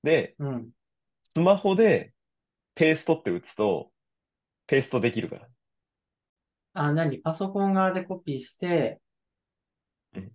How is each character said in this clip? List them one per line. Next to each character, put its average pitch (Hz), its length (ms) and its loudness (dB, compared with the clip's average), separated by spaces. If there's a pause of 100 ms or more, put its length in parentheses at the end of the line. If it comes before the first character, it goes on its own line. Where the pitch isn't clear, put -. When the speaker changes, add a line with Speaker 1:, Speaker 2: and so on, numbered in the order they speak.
Speaker 1:
で、 151 340 0
Speaker 2:
う 143 80 -8
ん。 120 240 -8 (640)
Speaker 1:
ス 156 60 -2
マ 190 180 6
ホ 196 180 0
で 196 380 2 (640)
ペ 160 160 4
ー 160 40 2
ス 156 100 -10
ト 160 100 2
っ - 80 -14
て 101 80 -2
打 87 100 -4
つ - 140 -18
と、 95 360 -2 (760)
ペ 135 120 2
ー - 20 0
ス - 80 -8
ト 123 120 0
で 120 100 0
き 113 100 -6
る - 80 -8
か - 80 -14
ら。 - 100 -20 (1300)
Speaker 2:
あ、 147 200 0
何？ 156 260 -2
パ 160 140 -4
ソ 190 160 -6
コ 196 180 -2
ン 190 60 2
側 190 200 2
で 185 100 -4
コ 185 160 -10
ピ 143 160 -8
ー 123 40 -8
し - 160 -18
て、 170 440 0 (1120)
Speaker 1:
う 92 60 -12
ん。 95 160 -16